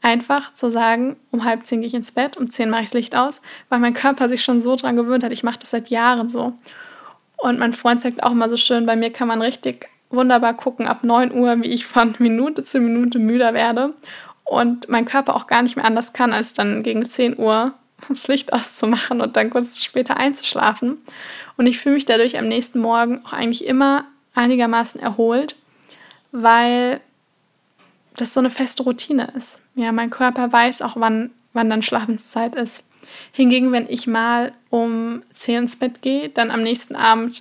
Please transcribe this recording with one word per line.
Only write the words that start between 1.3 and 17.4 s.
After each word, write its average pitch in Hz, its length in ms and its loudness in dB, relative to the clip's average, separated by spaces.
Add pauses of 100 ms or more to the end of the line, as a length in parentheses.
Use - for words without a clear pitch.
um 233 140 -4
halb 233 220 -2
zehn 226 140 -2
gehe 233 80 -6
ich 233 60 -6
ins 233 180 -6
Bett, 277 240 -2
um 247 120 -4
zehn 226 220 -2
mache 226 120 0
ich 214 60 -8
das - 60 -6
Licht 240 220 -4
aus, 269 240 0 (280)
weil 247 120 0
mein 240 140 2
Körper 269 340 0
sich 247 160 -2
schon 240 160 2
so 247 160 2
dran 254 200 -2
gewöhnt 247 280 2
hat. 226 80 -4
Ich - 100 -6
mache 233 160 -2
das - 120 -12
seit 233 200 -6
Jahren 233 380 2
so. 240 240 -4 (840)
Und 247 220 0
mein 233 140 2
Freund 240 280 2
sagt 240 220 -4
auch 240 100 2
immer 233 160 2
so 233 80 0
schön, 233 300 4
bei 226 100 2
mir 226 160 0
kann 240 160 -2
man 226 140 0
richtig 254 460 -4 (220)
wunderbar 247 440 4
gucken 240 320 -4
ab 233 180 -2
neun 240 280 4
Uhr, 240 300 2
wie - 60 -4
ich 240 160 -2
von 233 340 2
Minute 254 460 0
zu - 160 -2
Minute 240 380 2
müder 226 360 2
werde 240 400 0 (500)
und 240 440 0
mein 233 160 0
Körper 277 320 0
auch - 100 -6
gar - 160 4
nicht 247 140 0
mehr - 80 0
anders 226 280 0
kann, 247 200 0
als 220 220 -2
dann 208 280 -2
gegen 226 220 -2
zehn 240 340 -2
Uhr 220 360 0 (340)